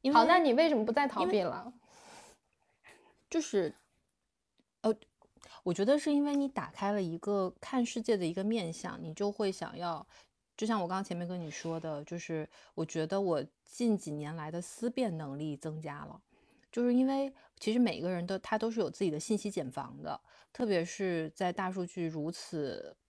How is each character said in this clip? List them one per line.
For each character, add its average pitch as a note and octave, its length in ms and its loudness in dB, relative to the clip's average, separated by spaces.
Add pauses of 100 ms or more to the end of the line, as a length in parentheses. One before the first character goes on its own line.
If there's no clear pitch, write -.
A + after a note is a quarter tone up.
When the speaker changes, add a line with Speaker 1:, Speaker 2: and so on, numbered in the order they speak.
Speaker 1:
因 C4 100 2
为 D4+ 60 6
Speaker 2:
好， E4 80 10
那 F4 140 8
你 D4+ 160 6
为 D#4 160 6
什 D4+ 40 4
么 G#3+ 120 2
不 A#3+ 40 0
再 C#4+ 160 2
逃 F#3+ 200 0
避 G3 160 4
了？ F3 240 -4
Speaker 1:
因 B3 60 -14
为 - 0 - (1600)
就 E4 120 2
是， F#3+ 340 0 (1080)
呃， A3 120 4 (680)
我 F3+ 80 2
觉 F#3+ 120 2
得 C#4 140 6
是 D4 140 2
因 C#4+ 120 4
为 C#4+ 120 0
你 C#4 100 2
打 C4 240 -4
开 G3+ 220 -2
了 G#3 100 2
一 E3 160 -2
个 G3 420 0
看 B3+ 240 0
世 A#3 160 -4
界 A3+ 160 2
的 F3+ 80 0
一 E3 80 0
个 F#3+ 120 -2
面 G#3 280 0
向， E3 300 -8
你 D#3+ 100 -8
就 G3+ 200 -2
会 G3+ 180 0
想 F#3 260 -6
要， E3+ 300 -6 (500)
就 A3 100 -2
像 A3 140 2
我 F3 60 0
刚 F3+ 80 -2
刚 F#3+ 80 -2
前 F3+ 140 -6
面 F3 100 -4
跟 F3+ 140 -6
你 D#3+ 100 -6
说 E3 300 -6
的， D3+ 240 -6
就 E3+ 140 -8
是 D#3+ 300 -6 (260)
我 E3 100 -2
觉 D#3+ 220 -4
得 G3 140 0
我 E3+ 240 2 (200)
近 A3+ 320 2
几 D#3+ 160 -6
年 D3+ 240 -6
来 D#3 140 -8
的 E3+ 100 -4
思 - 280 -6
辨 A#3+ 280 -2
能 C#3+ 220 -6
力 D3+ 180 -4
增 D#3 240 -8
加 D3 240 -10
了。 D3 160 -16 (500)
就 A#3+ 120 0
是 B3 120 4
因 B3+ 120 6
为 C4+ 240 0 (300)
其 A3 100 0
实 A3+ 80 2
每 G3+ 220 4
个 E3+ 80 -2
人 F3 180 -2
都， F#3+ 120 -2
他 - 180 -2
都 A3 140 0
是 A3+ 100 -2
有 F3 80 2
自 - 160 -2
己 F#3+ 60 4
的 D3+ 100 -2
信 A3 160 0
息 G3+ 140 -2
茧 C#3+ 200 -4
房 B2+ 320 -8
的， D#3 160 -6 (360)
特 B3+ 100 -2
别 F#3+ 180 2
是 E3+ 540 -2
在 F3+ 160 0
大 F#3 180 -2
数 F#3 140 -4
据 F3 220 -4
如 D#3+ 260 -2
此 - 640 -6 (120)